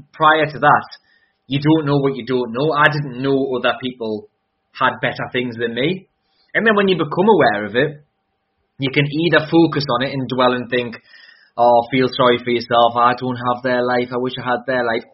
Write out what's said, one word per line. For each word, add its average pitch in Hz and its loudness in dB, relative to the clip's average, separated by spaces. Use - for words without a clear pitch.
prior 156 2
to 143 -4
that, - 2
you 139 -2
don't 156 4
know 143 2
what 135 -2
you 110 -10
don't 123 -2
know. 143 -2
I 151 4
didn't 135 -6
know 135 0
other 120 -2
people 110 -8
had 127 -2
better 123 -6
things 123 -4
than 117 -4
me. 151 -4
And 196 0
then 220 2
when 202 2
you 180 2
become 165 0
aware 123 4
of 101 -8
it, 147 -2
you 135 -2
can 143 2
either 151 0
focus 151 2
on 123 -2
it 127 -8
and 131 -6
dwell 127 2
and 123 -4
think, 120 -4
"Oh, 117 4
feel 131 2
sorry 123 2
for 120 -4
yourself. 117 2
I 123 4
don't 127 -6
have 120 -4
their 123 0
life. 123 -2
I 123 -4
wish 127 -4
I 117 -10
had 120 -4
their 127 -2
life." 117 -4